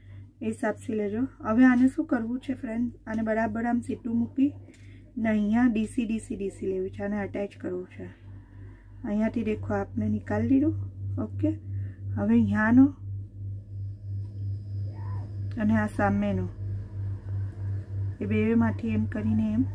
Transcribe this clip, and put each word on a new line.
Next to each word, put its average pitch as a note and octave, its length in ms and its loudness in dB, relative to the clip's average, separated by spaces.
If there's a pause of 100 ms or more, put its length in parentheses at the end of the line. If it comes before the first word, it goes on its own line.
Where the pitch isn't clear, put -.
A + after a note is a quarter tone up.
(420)
એ - 40 -6
હિસાબથી A3 480 -4
લેજો. G#3+ 340 0 (140)
હવે A3+ 240 6
આને B3+ 220 8
શું D4+ 180 0
કરવું A#3+ 340 -2
છે C4 140 -6
ફ્રેન્ડ, A#3 380 -4 (160)
આને A3 140 -2
બરાબર A3 440 0
આમ A#3+ 140 2
સીધું A3+ 380 -4
મૂકી C4 360 2 (640)
ને A3 120 0
અહીંયા G#3+ 380 4
ડીસી, A3 380 0
ડીસી, G#3+ 300 -4
ડીસી G3 300 -6
લેવી F#3+ 240 -2
છે, G3+ 140 -8
આને G3+ 160 -2
attach G3+ 380 -6
કરવું F3+ 300 -8
છે. - 180 -14 (1000)
અહીંયાથી A3 400 0
દેખો G#3+ 300 -2
આપને G#3 360 -2
નિકાળી G#3+ 380 0
દીધું. C4+ 260 4 (500)
ઓકે, - 360 -2 (560)
હવે G#3 180 2
અહીંયાનો A#3 600 6 (2750)
અને A3 200 4
આ G#3+ 100 2
સામેનો G3+ 640 2 (1700)
એ G#3+ 40 -2
બેમાંથી A3 600 2
એમ A3 180 0
કરીને A3 460 0
એમ A#3 240 2